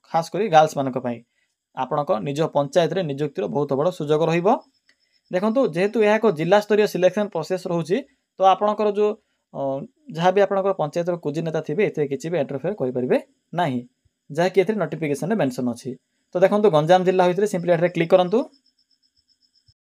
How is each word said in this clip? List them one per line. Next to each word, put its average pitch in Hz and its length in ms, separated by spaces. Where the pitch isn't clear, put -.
ଖାସ 165 240
କରି 196 200
ଗାର୍ଲସମାନଙ୍କ 151 500
ପାଇଁ। 123 180
ଆପଣଙ୍କ 143 420
ନିଜ 147 200
ପଞ୍ଚାୟତରେ 160 500
ନିଯୁକ୍ତିର 147 440
ବହୁତ 143 260
ବଡ଼ 147 180
ସୁଯୋଗ 156 340
ରହିବ। 170 220
ଦେଖନ୍ତୁ 214 360
ଯେହେତୁ 185 340
ଏହା 208 140
ଏକ 220 160
ଜିଲ୍ଲାସ୍ତରୀୟ 202 560
ସିଲେକ୍ସନ୍ 180 420
ପ୍ରୋସେସ୍ 175 380
ରହୁଛି, 170 300
ତ - 40
ଆପଣଙ୍କର 208 480
ଯେଉଁ, 208 200
ଅ, 151 80
ଯାହା 165 200
ବି 190 100
ଆପଣଙ୍କର 196 320
ପଞ୍ଚାୟତର 170 440
କୁଜି 156 240
ନେତା 160 200
ଥିବେ 156 240
ଏଥିରେ 151 220
କିଛି 139 220
ବି 170 100
ଇଣ୍ଟରଫେୟାର 139 360
କରିପାରିବେ 131 420
ନାହିଁ, 156 260
ଯାହାକି 180 300
ଏଥିରେ 202 180
ନୋଟିଫିକେସନରେ 156 580
ମେନସନ୍ 131 340
ଅଛି। 120 220
ତ - 40
ଦେଖନ୍ତୁ 202 300
ଗଞ୍ଜାମ 185 340
ଜିଲ୍ଲା 185 240
ଭିତରେ 185 200
ସିମ୍ପଲି 175 240
ଏଠାରେ 170 180
କ୍ଲିକ୍ 170 220
କରନ୍ତୁ। 185 280